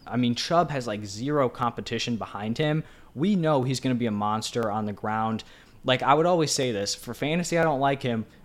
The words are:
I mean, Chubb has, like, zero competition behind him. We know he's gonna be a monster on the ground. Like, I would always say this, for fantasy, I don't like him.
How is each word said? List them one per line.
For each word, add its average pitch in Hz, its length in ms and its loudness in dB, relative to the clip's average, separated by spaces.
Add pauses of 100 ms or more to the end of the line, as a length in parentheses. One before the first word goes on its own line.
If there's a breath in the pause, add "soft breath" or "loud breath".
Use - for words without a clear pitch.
I 113 100 -4
mean, 120 180 2
Chubb 165 360 2
has, 131 160 -4
like, 107 180 -4
zero 127 440 0
competition 117 680 -4
behind 101 420 -6
him. 151 260 0 (300 loud breath)
We 190 220 2
know 156 260 2
he's 127 180 -2
gonna 131 140 0
be 117 120 0
a 113 40 0
monster 107 600 -2
on 107 160 -2
the 104 60 -4
ground. 110 520 -2 (400 loud breath)
Like, 127 180 2
I 131 120 6
would 156 100 6
always 170 260 2
say 127 220 0
this, 101 220 -2
for - 180 -10
fantasy, 165 460 -2
I 165 40 4
don't 151 180 2
like 139 220 2
him. 113 220 0 (200 loud breath)